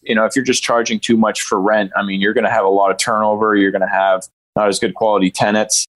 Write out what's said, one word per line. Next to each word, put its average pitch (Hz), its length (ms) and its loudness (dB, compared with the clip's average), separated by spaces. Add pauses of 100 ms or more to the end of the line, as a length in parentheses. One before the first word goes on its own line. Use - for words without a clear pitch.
you 120 120 -4
know, 110 120 2
if - 100 -2
you're 127 80 0
just 127 180 -2
charging 117 380 0
too 120 160 2
much 107 260 0
for 104 180 -2
rent, 104 360 0
I 101 60 -2
mean, 98 180 -4
you're 104 140 0
gonna 110 160 0
have 110 140 0
a 95 40 2
lot 98 220 2
of 95 80 -2
turnover. 107 580 0
You're 98 160 4
gonna 98 180 -2
have 95 360 0 (280)
not 107 140 2
as 98 100 -2
good 98 160 -4
quality 101 360 0
tenants. 107 640 -2